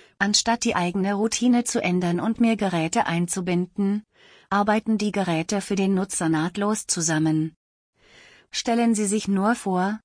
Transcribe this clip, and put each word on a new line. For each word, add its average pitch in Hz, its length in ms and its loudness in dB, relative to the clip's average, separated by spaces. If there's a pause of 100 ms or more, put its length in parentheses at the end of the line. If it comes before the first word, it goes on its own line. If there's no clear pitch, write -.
(200)
Anstatt 208 440 0
die 233 120 0
eigene 185 380 0
Routine 233 500 2
zu 240 160 -2
ändern 180 400 0
und 220 200 -2
mehr 226 160 4
Geräte 180 500 0
einzubinden, 180 960 -2 (460)
arbeiten 214 480 0
die 208 140 -2
Geräte 180 500 0
für 202 140 -4
den 196 180 2
Nutzer 185 340 -2
nahtlos 175 600 0
zusammen. 156 640 0 (960)
Stellen 233 460 0
Sie 214 100 0
sich 208 220 -2
nur 196 260 2
vor, 196 520 -2